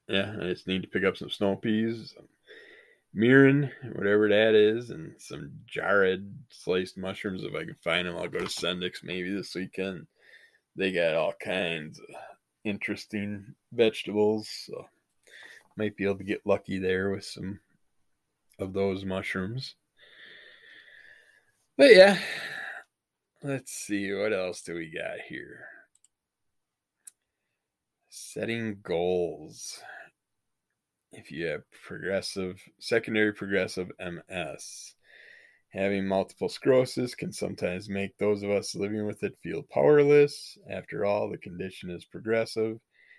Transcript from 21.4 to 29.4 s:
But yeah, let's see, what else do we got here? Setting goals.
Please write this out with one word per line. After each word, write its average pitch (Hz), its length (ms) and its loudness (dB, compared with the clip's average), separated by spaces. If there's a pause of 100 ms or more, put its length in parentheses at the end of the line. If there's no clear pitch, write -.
But 269 160 12
yeah, 185 280 10 (1200)
let's 135 300 -4
see, 101 400 -4
what 104 220 0
else 92 260 -2
do 85 140 -8
we 82 160 -6
got - 300 -8
here? - 500 -14 (2500)
Setting 107 640 -6
goals. 85 1000 -4 (1300)